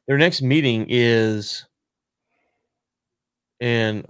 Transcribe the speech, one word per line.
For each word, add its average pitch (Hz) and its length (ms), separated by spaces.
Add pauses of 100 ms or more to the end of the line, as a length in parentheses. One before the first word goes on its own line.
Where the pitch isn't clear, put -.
their 139 100
next 156 240
meeting 131 480
is 113 760 (1900)
in, 113 500